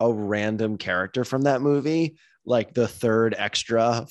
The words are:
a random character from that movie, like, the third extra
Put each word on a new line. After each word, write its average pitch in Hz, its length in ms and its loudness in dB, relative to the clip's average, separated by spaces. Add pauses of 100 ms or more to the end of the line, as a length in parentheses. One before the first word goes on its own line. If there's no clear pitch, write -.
a 117 100 4
random 107 680 -2
character 92 460 -2
from 135 200 -2
that 135 180 2
movie, 147 560 0 (280)
like, 117 280 0
the 117 160 2
third 113 480 0
extra 113 720 0